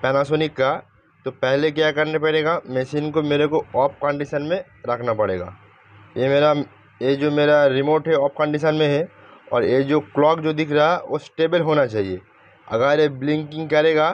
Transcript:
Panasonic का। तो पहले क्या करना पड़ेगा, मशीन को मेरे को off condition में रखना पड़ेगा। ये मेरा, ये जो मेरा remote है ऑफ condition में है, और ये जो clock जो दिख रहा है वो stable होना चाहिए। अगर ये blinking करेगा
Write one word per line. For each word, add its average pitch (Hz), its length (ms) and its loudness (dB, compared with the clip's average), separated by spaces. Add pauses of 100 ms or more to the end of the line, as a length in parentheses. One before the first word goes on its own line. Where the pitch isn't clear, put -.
Panasonic 143 500 0
का। 135 220 0 (520)
तो 131 80 -6
पहले 143 380 0
क्या 156 200 0
करना 151 280 -2
पड़ेगा, 156 400 0 (100)
मशीन 131 420 -4
को 156 120 0
मेरे 147 240 0
को 151 160 -2 (120)
off 139 280 0
condition 143 380 -4
में 170 220 -4 (260)
रखना 120 240 -2
पड़ेगा। 92 400 -4 (640)
ये 131 120 0
मेरा, 143 220 4 (500)
ये 131 140 2
जो 147 160 -2
मेरा 147 360 4
remote 147 400 0
है 160 80 2
ऑफ 139 240 0
condition 151 360 0
में 156 120 2
है, 147 200 0 (460)
और 120 100 2
ये 120 200 2
जो 143 160 0 (100)
clock 151 300 2
जो 156 140 -2
दिख 151 180 -4
रहा 151 220 4
है 180 80 -4
वो - 180 -6
stable 165 420 -2
होना 151 240 2
चाहिए। 101 340 -4 (480)
अगर 135 320 2
ये 151 100 4
blinking 151 600 -6
करेगा 156 440 2